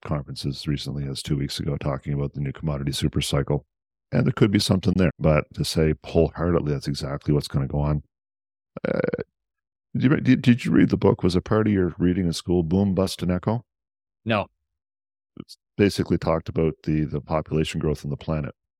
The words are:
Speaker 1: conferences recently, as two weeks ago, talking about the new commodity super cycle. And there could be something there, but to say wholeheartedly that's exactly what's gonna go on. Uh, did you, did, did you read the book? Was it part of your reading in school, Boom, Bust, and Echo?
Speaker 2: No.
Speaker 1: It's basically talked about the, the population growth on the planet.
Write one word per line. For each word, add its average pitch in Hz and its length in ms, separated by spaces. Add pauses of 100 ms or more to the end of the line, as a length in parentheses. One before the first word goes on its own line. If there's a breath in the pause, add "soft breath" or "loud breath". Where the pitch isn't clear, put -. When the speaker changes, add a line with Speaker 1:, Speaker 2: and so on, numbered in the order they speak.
Speaker 1:
conferences 69 640
recently, 69 400
as 67 140
two 73 160
weeks 69 200
ago, - 200
talking 69 340
about 71 220
the 71 60
new 67 120
commodity 69 400
super - 300
cycle. 71 420 (480)
And - 140
there 139 60
could 113 180
be 98 80
something 95 360
there, 90 240
but 76 260 (100)
to 78 100
say 78 300 (100)
wholeheartedly 80 680
that's 69 140
exactly 71 460
what's 71 160
gonna 67 180
go 71 140
on. 76 220 (840)
Uh, - 140 (960)
did - 60
you, 135 180
did, - 220
did 123 220
you 170 60
read - 200
the 95 60
book? 98 260
Was 90 120
it 87 100
part 110 220
of 107 60
your 90 260
reading 90 280
in 85 60
school, 90 300
Boom, 95 320
Bust, 95 280
and 90 100
Echo? 107 320 (600)
Speaker 2:
No. 110 220 (920)
Speaker 1:
It's - 160 (200)
basically 95 420
talked 82 300
about 80 260 (100)
the, 78 220
the 73 140
population 78 600
growth 76 240
on 71 60
the 69 60
planet. 78 380 (260)